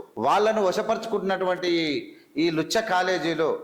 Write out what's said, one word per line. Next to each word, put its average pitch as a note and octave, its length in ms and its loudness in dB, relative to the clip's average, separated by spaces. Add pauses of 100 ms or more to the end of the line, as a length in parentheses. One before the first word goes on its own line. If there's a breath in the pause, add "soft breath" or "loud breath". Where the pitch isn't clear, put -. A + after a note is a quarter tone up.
(260)
వాళ్ళను G#3 420 4
వశపరుచుకుంటున్నటువంటి F#3+ 1000 -2 (120)
ఈ, D#3+ 80 0 (560 loud breath)
ఈ - 20 4 (120)
లుచ్చ G3+ 340 0
కాలేజీలు E3 580 0 (140)